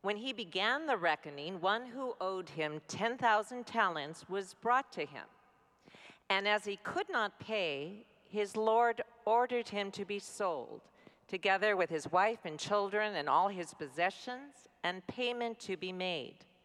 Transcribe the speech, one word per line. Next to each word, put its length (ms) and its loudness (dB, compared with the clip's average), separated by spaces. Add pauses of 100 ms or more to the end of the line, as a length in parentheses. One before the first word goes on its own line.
When 120 2
he 160 -4
began 540 0
the 100 4
reckoning, 640 -2
one 280 2
who 340 -6
owed 280 -4
him 380 -4
ten 300 -2
thousand 480 2
talents 640 0
was 240 -4
brought 380 2
to 140 -4
him. 200 -12 (1040)
And 180 2
as 180 2
he 120 -4
could 320 -4
not 300 0
pay, 680 -4 (240)
his 260 -2
lord 460 4 (240)
ordered 440 2
him 240 -2
to 120 -6
be 140 -4
sold, 600 -4 (460)
together 480 2
with 140 2
his 220 -2
wife 340 4
and 140 -6
children 560 0
and 120 -2
all 200 6
his 260 -4
possessions, 960 -4 (140)
and 240 -2
payment 540 -2
to 160 -4
be 140 -6
made. 540 -6 (200)